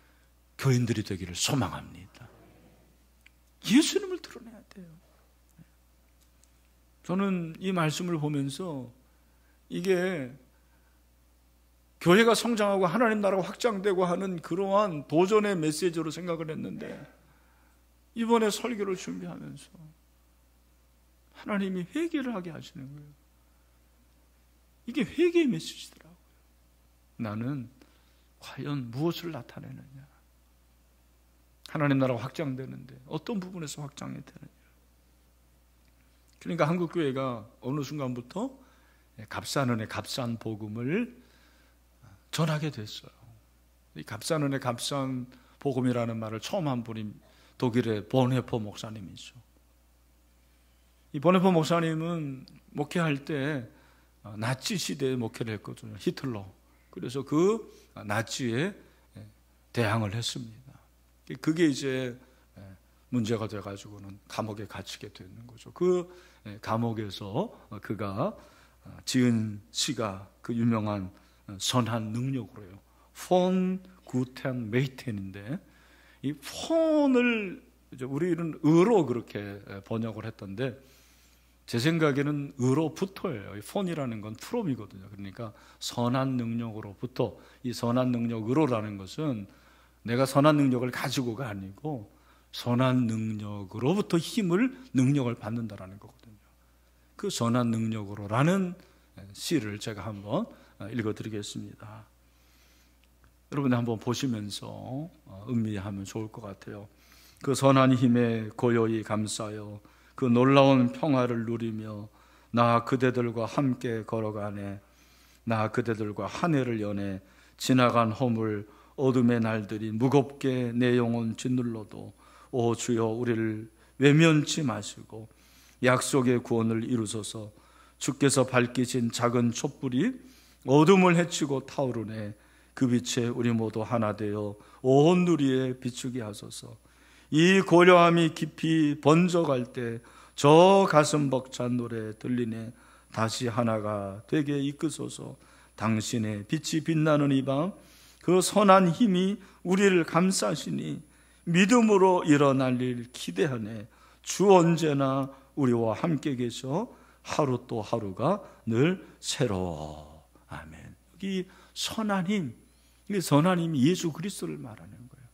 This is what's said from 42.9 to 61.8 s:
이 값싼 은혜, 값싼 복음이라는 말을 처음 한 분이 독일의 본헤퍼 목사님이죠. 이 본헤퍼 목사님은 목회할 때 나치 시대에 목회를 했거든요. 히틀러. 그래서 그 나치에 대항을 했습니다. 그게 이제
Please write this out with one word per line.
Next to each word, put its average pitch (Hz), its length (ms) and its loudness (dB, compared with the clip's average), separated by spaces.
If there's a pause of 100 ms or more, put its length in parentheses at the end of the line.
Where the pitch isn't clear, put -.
이 - 80 -12
값싼 151 400 -4
은혜, 139 160 -2
값싼 127 680 -6 (320)
복음이라는 120 580 -2
말을 110 220 -8
처음 180 280 -4
한 123 160 -2
분이 110 280 -10 (460)
독일의 113 500 0
본헤퍼 127 520 0
목사님이죠. 104 760 -14 (1800)
이 151 80 -8
본헤퍼 180 320 6
목사님은 160 920 0 (240)
목회할 147 560 -4
때 139 420 -4 (720)
나치 127 400 -4
시대에 139 380 -4
목회를 113 400 -6
했거든요. 107 420 -14
히틀러. 120 480 -6 (460)
그래서 131 320 -8
그 185 460 0 (360)
나치에 117 720 -4 (1000)
대항을 110 400 0
했습니다. 113 460 -8 (800)
그게 160 260 0
이제 131 500 -4 (920)